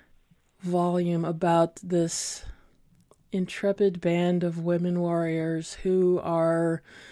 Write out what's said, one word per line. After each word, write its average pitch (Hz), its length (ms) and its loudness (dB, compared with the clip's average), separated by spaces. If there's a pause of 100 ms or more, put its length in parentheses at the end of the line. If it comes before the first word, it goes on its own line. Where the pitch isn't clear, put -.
(600)
volume 175 640 0
about 165 580 2
this 170 640 -4 (880)
intrepid 196 680 0
band 175 440 2
of 170 140 -2
women 175 420 0
warriors 165 760 -2
who 185 480 2
are 165 600 0 (300)